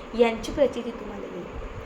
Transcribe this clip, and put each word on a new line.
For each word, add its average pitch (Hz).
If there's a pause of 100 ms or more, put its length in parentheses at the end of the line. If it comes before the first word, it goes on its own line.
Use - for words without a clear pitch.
(180)
यांची 226
प्रचिती 247
तुम्हाला 208
येईल. - (180)